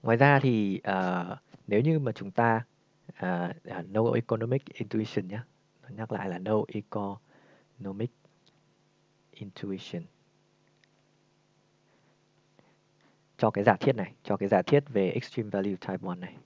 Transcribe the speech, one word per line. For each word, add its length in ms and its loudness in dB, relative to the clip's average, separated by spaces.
Ngoài 140 4
ra 240 8
thì, 440 2
à, 420 0
nếu 140 2
như 180 2
mà 140 -2
chúng 180 -10
ta, 340 2
à, 400 -4
à, 240 -10
no 260 0
economic 500 -2
intuition 640 -6
nhá. 160 -10
Nó 60 -20
nhắc 240 -10
lại 160 -6
là 100 -6
no 300 0
economic 1400 -10
intuition. 720 -10
Cho 120 4
cái 140 -2
giả 160 8
thiết 160 2
này, 260 -6
cho 140 -2
cái 120 -2
giả 140 6
thiết 260 4
về 220 2
extreme 400 -4
value 260 -2
type 300 -8
one 100 -6
này. 300 -14